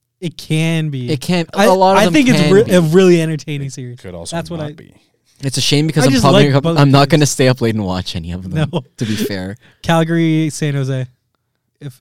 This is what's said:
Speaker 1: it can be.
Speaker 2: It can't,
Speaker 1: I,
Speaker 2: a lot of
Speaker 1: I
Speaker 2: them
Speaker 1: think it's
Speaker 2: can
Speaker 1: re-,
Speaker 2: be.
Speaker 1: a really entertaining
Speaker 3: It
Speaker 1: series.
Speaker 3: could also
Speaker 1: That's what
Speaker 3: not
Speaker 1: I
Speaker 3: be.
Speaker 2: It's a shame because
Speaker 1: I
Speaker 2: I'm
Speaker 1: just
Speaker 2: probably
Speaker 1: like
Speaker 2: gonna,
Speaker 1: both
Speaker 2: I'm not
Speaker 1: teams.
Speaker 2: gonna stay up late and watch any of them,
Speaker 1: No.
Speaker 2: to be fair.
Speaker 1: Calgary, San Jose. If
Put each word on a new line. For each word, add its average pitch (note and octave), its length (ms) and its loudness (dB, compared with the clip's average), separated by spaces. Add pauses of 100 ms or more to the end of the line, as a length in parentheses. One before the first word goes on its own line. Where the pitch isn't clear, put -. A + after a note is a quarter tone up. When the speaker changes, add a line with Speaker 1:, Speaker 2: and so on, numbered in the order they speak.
(200)
Speaker 1:
it F3 160 -10
can D#3+ 540 -4
be. B2+ 220 -6
Speaker 2:
It C#3 100 -4
can't, E3+ 320 -4
Speaker 1:
I, G3+ 120 2
Speaker 2:
a F#3 80 4
lot F#3+ 220 4
of G3 60 4
Speaker 1:
I G#3+ 40 4
Speaker 2:
them F#3 80 0
Speaker 1:
think C4+ 160 4
it's G#3 120 4
Speaker 2:
can D#3 100 2
Speaker 1:
re-, G3+ 120 6
Speaker 2:
be. A3+ 100 -2
Speaker 1:
a F3+ 80 6
really F3 400 4
entertaining D3+ 460 -6
Speaker 3:
It C3 60 -12
Speaker 1:
series. B2 260 -14
Speaker 3:
could F2+ 160 -14
also E2+ 200 -12
Speaker 1:
That's E3 140 -8
what E3+ 80 -10
Speaker 3:
not D3+ 120 -8
Speaker 1:
I - 40 -14
Speaker 3:
be. - 220 -20 (460)
Speaker 2:
It's C3 160 -6
a C3 40 -4
shame D3 260 2
because D3+ 160 0
Speaker 1:
I C3 40 4
Speaker 2:
I'm G3 60 4
Speaker 1:
just C4 100 2
Speaker 2:
probably F#3+ 220 6
Speaker 1:
like C#3+ 80 2
Speaker 2:
gonna, C#3 80 2
Speaker 1:
both E3 180 0
Speaker 2:
I'm C#3+ 100 6
not C#3 120 6
Speaker 1:
teams. C#3 100 2
Speaker 2:
gonna D3+ 140 4
stay C3 240 2
up B2 100 0
late A2+ 160 0
and G#2+ 80 -2
watch F#2 320 -4
any E2+ 160 -8
of F2+ 180 -8
them, - 40 -10 (180)
Speaker 1:
No. E3+ 100 -6 (160)
Speaker 2:
to - 80 -4
be G#2+ 120 -4
fair. G2 400 -6 (240)
Speaker 1:
Calgary, E3 680 0
San D3 240 -6
Jose. C3 320 -4 (760)
If C#3+ 200 -18